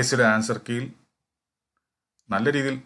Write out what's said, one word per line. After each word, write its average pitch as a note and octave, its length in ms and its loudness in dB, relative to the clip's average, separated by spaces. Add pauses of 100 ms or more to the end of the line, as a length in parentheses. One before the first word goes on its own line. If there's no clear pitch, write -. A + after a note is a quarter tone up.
എസ് B2+ 120 0
സിയുടെ B2 200 4
ആൻസർ A2+ 340 0
കീയിൽ A#2+ 180 -4 (1500)
നല്ല A2 120 0 (100)
രീതിയിൽ C3+ 300 -2